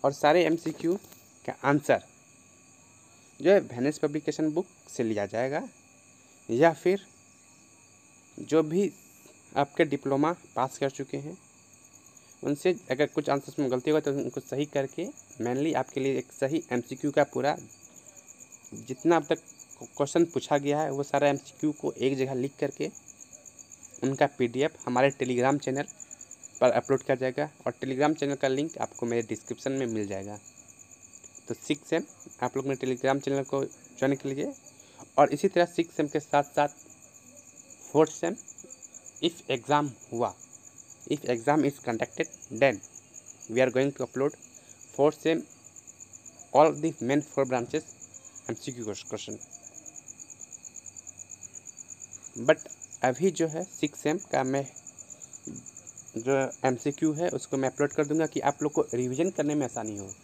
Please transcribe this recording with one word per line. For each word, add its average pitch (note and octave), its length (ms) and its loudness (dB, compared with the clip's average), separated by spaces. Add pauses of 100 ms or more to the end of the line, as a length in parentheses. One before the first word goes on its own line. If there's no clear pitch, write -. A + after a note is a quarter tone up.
और C#3 80 4
सारे D#3 320 6
एमसीक्यू E3 500 0 (500)
का - 100 -6 (100)
answer C#3+ 380 4 (1400)
जो D#3+ 100 4
है G3+ 100 10
Venice B2 380 -2
Publication D3+ 540 -2
बुक F3 140 -2 (300)
से B2 60 -2
लिया G#2 240 0
जाएगा, C3 360 -2 (840)
या D3 240 6
फिर F#3 320 0 (1300)
जो D#3 240 2
भी E3+ 280 0 (680)
आपके C#3+ 280 2
diploma C#3+ 480 0 (240)
pass B2+ 220 -2
कर C#3 120 0
चुके C#3 260 -8
हैं D3+ 200 -10 (1080)
उनसे D3 300 2 (160)
अगर C#3 160 2
कुछ C#3+ 240 -2
answers C#3 280 -2
में C3+ 120 0
गलती B2+ 200 0
होगा D3+ 100 6
तो D3 120 0
उनको C3+ 280 -4
सही C#3 260 -4
करके, D3 400 -4 (360)
mainly C3+ 340 0
आपके C3 240 -2
लिए C3+ 180 0
एक - 140 -8
सही C#3+ 300 -2 (100)
एमसीक्यू B2+ 380 -2
का C#3+ 140 4 (100)
पूरा C3+ 220 0 (1300)
जितना E3 280 2
अब D#3 140 0
तक D#3+ 80 2 (580)
question E3 280 2
पूछा D3 340 0
गया C#3+ 220 0
है D#3 100 0
वो C#3 120 -4
सारा C#3+ 260 2
एमसीक्यू C#3+ 520 -2
को C#3+ 120 -2
एक C3+ 260 0
जगह C3+ 160 0
लिख C3 260 -2
करके D3 300 -4 (1120)
उनका C3+ 220 2 (120)
पीडीएफ़ B2+ 460 0
हमारे B2+ 260 4
Telegram B2+ 520 0
चैनल C3+ 240 -4 (720)
पर B2 100 6
अपलोड C3 320 2
किया C#3 140 0
जाएगा, C3 320 -2 (180)
और B2+ 60 -2
Telegram C3+ 480 0
चैनल C#3+ 140 0
का C#3 140 0
लिंक C#3+ 300 -2
आपको - 280 -6
मेरे A#2 220 0
डिस्क्रिप्शन A#2 440 -6
में C3+ 140 -2
मिल A2 200 -2
जाएगा। G2+ 320 -8 (1120)
तो A#2 60 -6
सिक्स - 360 -6
सेम D#3+ 120 2 (400)
आप B2 140 -4
लोग C3+ 100 -2
मेरे C3 200 -2
Telegram C3 380 2
चैनल C#3 180 0
को C3+ 220 -2
ज्वाइन - 500 -2
कर C#3 140 -6
लीजिए। D3 240 -4 (640)
और C#3 140 8
इसी F#3+ 160 0
तरह F3 180 4
सिक्स E3+ 300 -4
सेम D3 120 0
के D3 120 -2
साथ C#3+ 220 2 (140)
साथ D3 120 4 (1200)
फोर्थ D#3 200 6
सेम E3+ 240 -4 (880)
if - 260 -4
exam C#3 400 0 (220)
हुआ, A#2 220 -2 (800)
if D3 240 -4
exam C#3 340 2
is - 140 -16
conducted, B2 500 -4 (280)
then A#2+ 180 4 (680)
we B2 160 4
are C3 120 0
going C#3 140 2
to B2+ 160 -6
upload C#3 320 -2 (560)
fourth D3 260 4
sem D#3+ 240 0 (1080)
all D3 280 8
the D#3+ 200 -2
main C#3+ 340 2
four C3+ 160 2
branches B2 420 -4 (560)
एमसीक्यू A2+ 440 -8 (120)
question। G#2+ 340 -10 (3000)
But D#3+ 200 2 (360)
अभी C#3 260 2
जो E3 180 0
है D#3+ 160 -6
six - 360 -4
सेम D#3 180 0 (140)
का C3+ 120 2
मैं C#3 180 0 (1500)
जो B2 180 0 (340)
एमसीक्यू C#3+ 440 0
है E3+ 160 -2
उसको - 280 -4
मैं C3+ 120 0
upload C#3+ 240 0
कर D3+ 140 0
दूंगा D#3 200 2
कि D3 140 -4
आप C#3+ 220 0
लोग D3 100 0
को D3+ 120 2 (100)
revision C3 360 0
करने D3+ 240 0
में D3 120 0
आसानी G#2+ 320 -8
हो। G2 100 -10 (140)